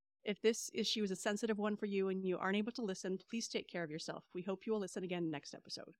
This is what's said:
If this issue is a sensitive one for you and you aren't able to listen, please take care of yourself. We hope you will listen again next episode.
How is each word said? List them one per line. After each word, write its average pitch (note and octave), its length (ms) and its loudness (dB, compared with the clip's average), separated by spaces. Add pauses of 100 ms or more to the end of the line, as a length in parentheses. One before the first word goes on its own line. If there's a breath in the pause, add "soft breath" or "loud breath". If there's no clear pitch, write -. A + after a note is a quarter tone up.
(240)
If G#3 180 -2
this - 320 4
issue A3 280 2
is G3 80 2
a F#3 60 0
sensitive G#3+ 420 2
one G#3 180 2
for G#3+ 100 -2
you G3 220 4
and F#3+ 160 0
you F3+ 140 4
aren't F#3+ 180 2
able G#3+ 160 2
to B3 100 -4
listen, F#3 360 -2 (120)
please A3+ 180 -2
take - 200 -2
care F3 140 -4
of D#3 80 -4
yourself. - 340 -6 (100)
We F3+ 80 -4
hope G3 240 -4
you A3 60 0
will G#3+ 80 2
listen F#3 240 -4
again F3 260 0
next C#3+ 240 -6
episode. - 460 -10